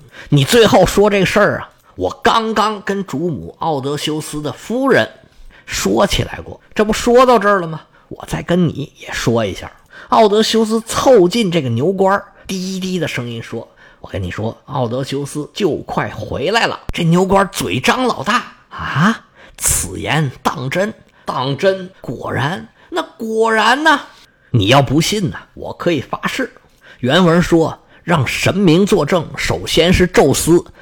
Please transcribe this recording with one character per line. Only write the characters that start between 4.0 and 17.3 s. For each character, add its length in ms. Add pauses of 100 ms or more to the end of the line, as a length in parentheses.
斯 220
的 100
夫 360
人 200 (560)
说 420
起 180
来 180
过， 180 (140)
这 100
不 80
说 320
到 140
这 100
儿 120
了 60
吗？ 160 (260)
我 180
再 160
跟 260
你 300
也 140
说 320
一 100
下。” 160 (380)
奥 200
德 140
修 220
斯 160
凑 480
近 220
这 120
个 60
牛 260
倌 160
儿， 220 (140)
低 340
低 180
的 80
声 220
音 140
说 260 (320)
：“我 80
跟 140
你 80
说， 340
奥 240
德 160
修 200
斯 300
就 220
快 340
回 400
来 160
了。” 140 (120)
这 120
牛 220
倌 100